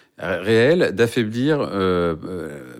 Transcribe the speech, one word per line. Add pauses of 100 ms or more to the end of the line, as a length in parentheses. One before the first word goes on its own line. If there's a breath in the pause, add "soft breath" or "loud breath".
(220 loud breath)
euh,
réelle
d'affaiblir,
euh, (120)
euh,